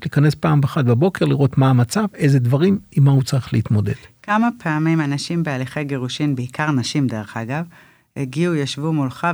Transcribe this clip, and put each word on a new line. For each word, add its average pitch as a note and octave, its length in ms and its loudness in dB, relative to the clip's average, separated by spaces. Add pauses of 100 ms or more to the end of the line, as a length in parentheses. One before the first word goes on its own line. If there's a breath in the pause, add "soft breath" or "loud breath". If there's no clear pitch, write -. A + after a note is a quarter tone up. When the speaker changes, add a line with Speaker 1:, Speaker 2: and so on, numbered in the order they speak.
Speaker 1:
להיכנס D3 300 2
פעם D3+ 300 2
אחת C#3 200 0
בבוקר, C#3 400 2
לראות C#3 340 2
מה C3 120 4
המצב, B2 340 2 (100)
איזה C#3+ 240 2
דברים, C#3+ 400 2 (140)
עם C#3+ 120 4
מה C#3 60 6
הוא C3+ 120 4
צריך - 300 -4
להתמודד. G#2 400 0 (300)
Speaker 2:
כמה A3 260 0 (100)
פעמים D#3+ 420 0
אנשים D3 420 -2
בהליכי C#3 420 -4
גירושין, C#3 500 -4
בעיקר B2 360 -4
נשים C3+ 360 0
דרך A2 300 -6
אגב, C3 280 -6 (520 soft breath)
הגיעו, D3 380 -2
ישבו D3 380 -4
מולך, C#3+ 420 -2